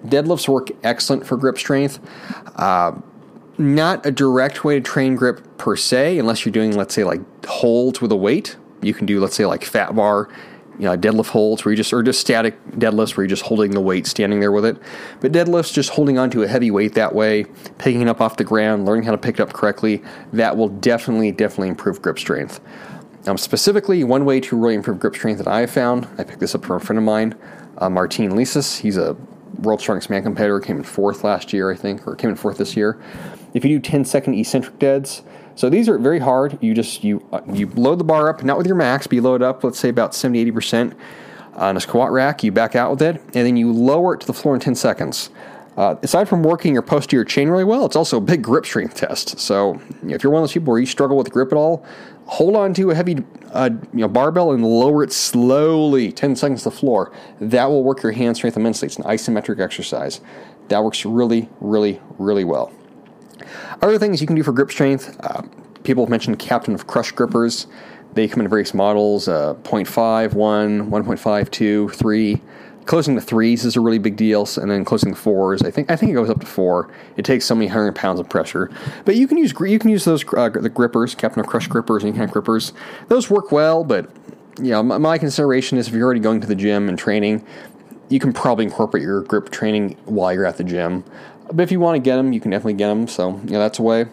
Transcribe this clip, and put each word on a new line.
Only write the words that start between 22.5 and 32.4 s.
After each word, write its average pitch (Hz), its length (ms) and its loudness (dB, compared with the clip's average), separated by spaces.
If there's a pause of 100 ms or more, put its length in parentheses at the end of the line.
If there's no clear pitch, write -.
Um, 98 100 0
specifically, - 680 0
one 135 220 2
way 135 140 4
to 127 180 -4
really 113 160 2
improve 101 240 -4
grip - 160 -2
strength 107 240 -4
that 98 100 -6
I 104 120 0
have 120 100 -2
found, 123 380 0 (100)
I 90 60 -8
picked - 160 -14
this - 160 -4
up - 100 -6
from 90 120 -4
a - 20 -4
friend 107 180 -2
of 110 60 2
mine, 110 320 0 (420)
uh, 92 120 -2
Martin 92 460 0
Lisis. 131 440 -2
He's 101 180 -2
a 80 180 -2 (440)
World's 107 240 0
Strongest 98 260 -4
Man 98 140 -2
competitor, 104 360 0
came 98 180 -6
in - 60 -8
fourth 98 400 -2
last 104 300 -2
year, 95 180 0
I 92 40 -4
think, 98 320 -8
or - 80 -10
came 113 160 -2
in 98 40 -4
fourth - 220 -6